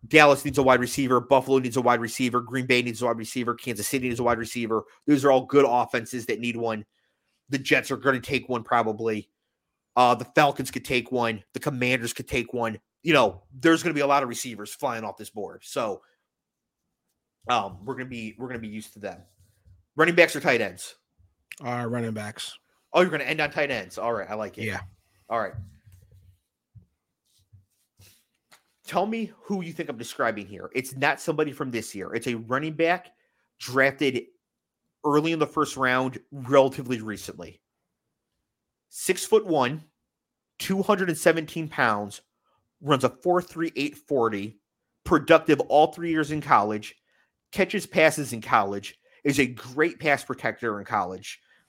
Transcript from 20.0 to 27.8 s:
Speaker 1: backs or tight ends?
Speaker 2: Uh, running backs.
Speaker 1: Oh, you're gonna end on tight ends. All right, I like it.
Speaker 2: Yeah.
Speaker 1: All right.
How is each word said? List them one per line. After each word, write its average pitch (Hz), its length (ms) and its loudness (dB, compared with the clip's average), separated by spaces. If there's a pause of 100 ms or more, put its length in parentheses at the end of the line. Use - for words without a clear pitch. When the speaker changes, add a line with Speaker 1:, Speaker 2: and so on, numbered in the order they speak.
Speaker 1:
backs 170 220 4
or 143 40 -4
tight 127 200 2
ends? 92 340 -8 (680)
Speaker 2:
Uh, 123 280 -6
running 117 240 -4
backs. 107 440 -12 (360)
Speaker 1:
Oh, 170 100 4
you're 185 80 2
gonna 147 140 -4
end 156 160 -4
on 147 100 0
tight 147 200 -2
ends. 98 280 -6
All 113 140 -2
right, 101 160 -6
I 104 60 -8
like 107 240 -8
it. 120 60 -8
Speaker 2:
Yeah. 95 160 -6 (480)
Speaker 1:
All 113 120 -2
right. 98 120 -6 (3250)